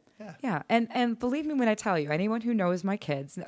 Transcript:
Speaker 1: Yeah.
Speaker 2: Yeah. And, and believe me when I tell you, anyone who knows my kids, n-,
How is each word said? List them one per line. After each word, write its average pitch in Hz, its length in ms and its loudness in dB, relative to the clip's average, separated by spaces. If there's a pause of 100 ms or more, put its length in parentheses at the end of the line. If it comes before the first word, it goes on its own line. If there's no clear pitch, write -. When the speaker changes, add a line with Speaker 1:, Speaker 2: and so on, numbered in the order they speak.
(200)
Speaker 1:
Yeah. 208 220 -14
Speaker 2:
Yeah. 202 260 -2
And, 233 240 4
and 240 260 0
believe 262 280 -2
me 302 80 -2
when 254 140 4
I 214 60 4
tell 196 240 0
you, 147 120 0
anyone 208 320 0
who 233 120 0
knows 180 300 2
my 196 120 0
kids, 143 400 -4
n-, 180 120 -10